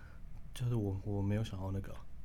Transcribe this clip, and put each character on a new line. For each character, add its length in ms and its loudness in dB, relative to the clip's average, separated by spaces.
就 120 0
是 80 4
我， 300 2
我 160 2
没 140 4
有 100 4
想 160 -2
要 100 0
那 100 2
个 120 -4
啊。 80 -4